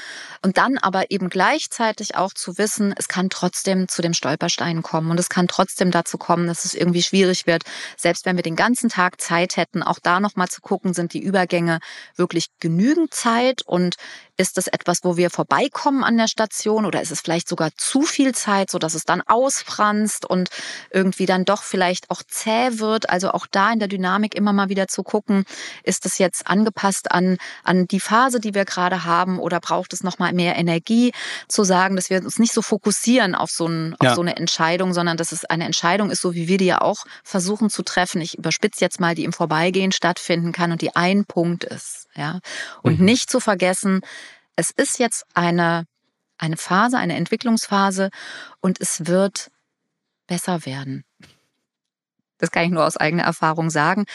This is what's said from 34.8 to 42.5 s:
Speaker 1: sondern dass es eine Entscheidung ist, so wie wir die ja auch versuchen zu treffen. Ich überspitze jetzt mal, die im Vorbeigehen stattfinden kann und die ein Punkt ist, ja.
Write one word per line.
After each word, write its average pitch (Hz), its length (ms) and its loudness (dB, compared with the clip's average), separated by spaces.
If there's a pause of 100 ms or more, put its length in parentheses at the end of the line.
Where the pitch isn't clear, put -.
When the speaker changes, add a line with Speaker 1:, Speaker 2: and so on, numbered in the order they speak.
Speaker 1:
sondern 170 240 0
dass 165 140 -4
es - 120 -8
eine 165 220 0
Entscheidung 185 440 2
ist, - 120 -4
so 175 120 0
wie 170 140 -4
wir 190 100 4
die 190 80 4
ja 170 140 4
auch - 240 0 (180)
versuchen 202 460 0
zu - 140 -6
treffen. 180 400 -2
Ich - 160 -10
überspitze - 460 -2
jetzt - 140 -2
mal, 170 160 2
die 160 100 -4
im 170 100 -4
Vorbeigehen 180 580 0
stattfinden 170 600 0
kann 175 200 0
und 165 80 -4
die - 160 -4
ein 190 300 2
Punkt 170 380 -2
ist, - 520 -12
ja. 156 240 -6 (420)